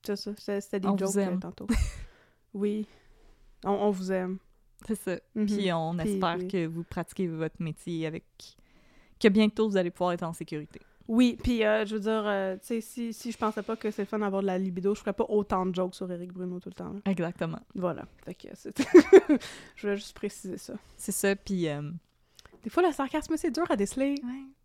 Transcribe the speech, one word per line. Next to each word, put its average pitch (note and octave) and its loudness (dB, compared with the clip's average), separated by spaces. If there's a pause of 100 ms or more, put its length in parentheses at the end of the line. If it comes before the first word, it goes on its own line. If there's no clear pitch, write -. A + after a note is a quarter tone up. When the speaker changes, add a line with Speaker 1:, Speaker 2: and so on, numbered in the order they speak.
Speaker 1:
C'est G3+ -4
ça, G3+ -8
c'est, G3+ -4
c'était G3+ -4
des G3 0
Speaker 2:
On G3 4
vous G3 2
Speaker 1:
jokes, F#3+ 0
euh, G3+ 4 (100)
Speaker 2:
aime. F#3 -2
Speaker 1:
tantôt. F3+ -12
<laughs> - -4
Oui. G#3 -2 (760)
On, F#3+ -2
on G#3 2
vous F#3 -4
aime. F#3 -2 (480)
Speaker 2:
C'est G#3+ -2
ça. - -6 (240)
Speaker 1:
Mhm. G#3+ 2
Speaker 2:
Puis G3 0
on E3 -2
Speaker 1:
Puis G3+ -2
Speaker 2:
espère F3+ 0
Speaker 1:
oui. F3+ -6
Speaker 2:
que F3+ 0
vous E3 -6
pratiquez F3+ -6
votre D#3+ -4
métier D#3+ -6
avec, D#3 -8 (960)
que A3 8
bientôt G#3+ 4
vous G3 0
allez F3 2
pouvoir F3+ 0
être F3 -4
en E3 -6
sécurité. D3+ -12 (280)
Speaker 1:
Oui, A#3 4
puis, A#3 2
euh, G#3+ 4
je G#3 -4
veux G#3 -2
dire, A3 0
euh, G3 -2
tu - -18
sais, A#3 -4
si, A#3 -8
si A3+ -8
je - -8
pensais G#3+ -2
pas A3+ -4
que G#3+ -4
c'est G#3 -6
le G3 -2
fun G#3+ -4
d'avoir G3 0
de G3 0
la F#3 0
libido, F#3+ -2
je - -6
ferais G3+ -4
pas A3+ 0
autant G3+ 0
de F#3 -2
jokes F#3 -2
sur F#3 -8
Éric F3+ -8
Bruno F3+ -8
tout - -14
le F3+ -14
temps, - -12
là. G3+ -10 (100)
Speaker 2:
Exactement. E3+ -2 (160)
Speaker 1:
Voilà. F3+ -4 (200)
Fait F3+ -12
que - -18
c'est, - -12
<laughs> - 8
je - -12
voulais G3+ 0
juste - -12
préciser G3 -8
ça. - -12 (220)
Speaker 2:
C'est - -8
ça, G3 2
puis, F3 -2
euh, D3 -6 (800)
Speaker 1:
Des A3+ -8
fois, F4 2
le E4 4
sarcasme, D4+ -2
c'est D#4+ -2
dur D#4+ -2
à C#4+ 4
déceler. C4 0 (100)
Speaker 2:
Ouais. C4 -8 (220)